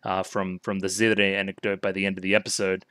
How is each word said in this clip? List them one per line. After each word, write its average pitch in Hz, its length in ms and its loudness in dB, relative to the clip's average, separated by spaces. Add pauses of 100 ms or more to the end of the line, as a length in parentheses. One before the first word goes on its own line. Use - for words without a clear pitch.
uh, 95 200 0
from, 92 360 -4
from 98 200 -4
the 95 80 -2
Zire 104 320 4
anecdote 98 600 0
by 98 100 0
the 98 140 -2
end 95 120 -2
of 92 40 -8
the 95 140 2
episode. 98 560 0